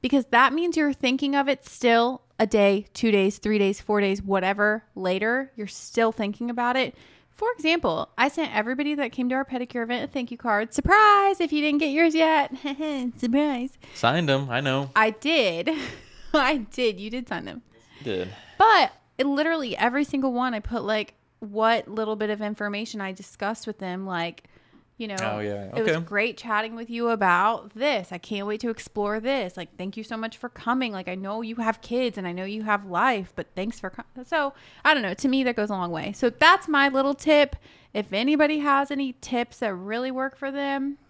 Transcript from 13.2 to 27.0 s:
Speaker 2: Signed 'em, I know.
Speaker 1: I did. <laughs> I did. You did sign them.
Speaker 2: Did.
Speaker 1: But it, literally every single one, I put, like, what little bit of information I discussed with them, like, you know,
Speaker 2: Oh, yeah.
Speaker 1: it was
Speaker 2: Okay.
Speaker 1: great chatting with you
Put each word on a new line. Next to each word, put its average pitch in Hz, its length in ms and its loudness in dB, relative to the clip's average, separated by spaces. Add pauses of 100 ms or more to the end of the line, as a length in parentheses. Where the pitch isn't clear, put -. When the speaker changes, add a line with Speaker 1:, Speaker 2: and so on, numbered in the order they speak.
Speaker 2:
Signed 151 340 2
'em, 135 220 2
I 123 100 0
know. 139 360 0
Speaker 1:
I 220 140 4
did. 220 600 0 (320)
<laughs> - 320 -18
I 294 240 2 (140)
did. 226 260 0
You 208 120 -10
did 247 180 -8
sign 175 160 -8
them. 151 180 -12 (400)
Speaker 2:
Did. 95 260 -4 (300)
Speaker 1:
But 392 320 6 (280)
it, 262 80 0
literally 285 500 -2
every 247 260 0
single 269 300 -2
one, 247 200 -2
I 220 60 -4
put, 220 240 -6
like, 214 320 -2 (240)
what 220 480 0
little 214 300 -4
bit 208 140 -2
of 208 120 -4
information 208 580 -6
I 190 120 -6
discussed 196 560 -8
with 208 100 -10
them, 185 260 -6
like, 170 440 -6 (480)
you 226 120 -10
know, 196 120 -6
Speaker 2:
Oh, 107 200 -4
yeah. 101 360 -6
Speaker 1:
it 226 60 -2
was 180 140 2
Speaker 2:
Okay. 165 80 -4
Speaker 1:
great 202 320 -2
chatting 226 400 -4
with 233 120 -12
you 233 200 -2